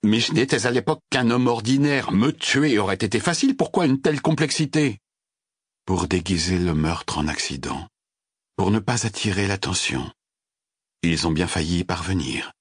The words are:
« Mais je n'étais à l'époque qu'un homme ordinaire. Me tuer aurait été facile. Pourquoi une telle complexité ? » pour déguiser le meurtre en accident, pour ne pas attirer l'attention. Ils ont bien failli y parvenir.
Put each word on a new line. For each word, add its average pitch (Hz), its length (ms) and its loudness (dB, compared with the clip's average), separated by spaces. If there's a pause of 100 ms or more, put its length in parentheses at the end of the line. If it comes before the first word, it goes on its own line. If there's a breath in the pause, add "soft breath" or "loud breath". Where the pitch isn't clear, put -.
« - 0 -
Mais 107 160 4
je 117 140 -2
n'étais 127 340 2
à 120 40 2
l'époque 127 380 0
qu'un 123 220 2
homme 123 160 2
ordinaire. 131 640 2
Me 113 200 4
tuer 139 460 2
aurait 98 180 0
été 110 240 0
facile. 269 380 0
Pourquoi 165 300 0
une 135 120 2
telle 151 220 0
complexité ? » 151 800 0 (880)
pour 90 220 0
déguiser 90 520 0
le 87 140 2
meurtre 78 440 -2
en 76 100 -2
accident, 69 600 -6 (680)
pour 98 160 0
ne 110 80 2
pas 117 260 -2
attirer 101 420 -2
l'attention. 90 640 -4 (880)
Ils 82 260 0
ont 82 40 2
bien 85 160 0
failli 85 320 -2
y 87 40 -2
parvenir. 85 760 -4